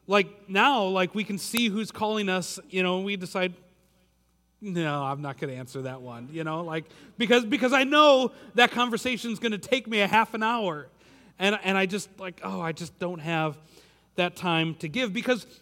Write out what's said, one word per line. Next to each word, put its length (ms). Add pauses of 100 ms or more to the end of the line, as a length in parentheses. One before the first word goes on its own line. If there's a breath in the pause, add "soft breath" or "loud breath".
Like, 420
now, 340
like, 300
we 80
can 160
see 300
who's 240
calling 360
us, 300 (100)
you 140
know, 140
and 100
we 80
decide, 400 (1080)
"No, 440
I'm 180
not 160
gonna 140
answer 300
that 200
one," 300
you 100
know, 200
like, 220 (320 loud breath)
because, 280
because 280
I 120
know 480 (240 loud breath)
that 160
conversation's 640
gonna 180
take 300
me 140
a 80
half 260
an 80
hour, 460 (500 loud breath)
and, 240
and 160
I 80
just, 220 (100)
like, 240
"Oh, 180
I 120
just 260
don't 220
have 360 (600 soft breath)
that 180
time 460
to 80
give," 240
because 340 (160 loud breath)